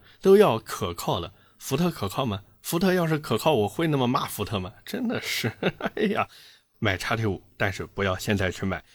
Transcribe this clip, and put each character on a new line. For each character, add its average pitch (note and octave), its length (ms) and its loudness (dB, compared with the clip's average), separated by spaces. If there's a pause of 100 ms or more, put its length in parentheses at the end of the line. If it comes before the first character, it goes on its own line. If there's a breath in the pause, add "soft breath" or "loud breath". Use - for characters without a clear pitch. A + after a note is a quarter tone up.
(220 soft breath)
都 F#3+ 140 8
要 D#3+ 240 6
可 - 340 -6
靠 G#2+ 280 -4
了， E2+ 100 -10 (260 soft breath)
福 - 200 -4
特 F3+ 120 2
可 - 200 -4
靠 C3+ 160 -4
吗？ G2 160 -4 (200)
福 - 160 -4
特 F#3 160 4
要 F3 140 2
是 D#3 100 2
可 C3+ 200 -2
靠， D#3+ 160 2
我 G#2+ 140 2
会 E3 200 -2
那 D3+ 80 2
么 B2+ 120 2
骂 C3 180 0
福 - 180 -6
特 G#2 160 -4
吗？ F2+ 140 -8 (100)
真 A#3+ 240 -6
的 - 140 -4
是， - 320 -4 (220)
<laughs> - 200 -6
哎 - 140 0
呀， A2+ 180 -2 (520 loud breath)
买 G2 180 0
X - 180 -4
T A2+ 100 -2
五， F#2+ 160 -2 (140)
但 G2+ 160 0
是 E2+ 140 -10
不 - 180 -6
要 F#2 140 0
现 G#2+ 180 -2
在 F#2 160 0
去 - 140 -6
买， F2+ 180 -4 (120 soft breath)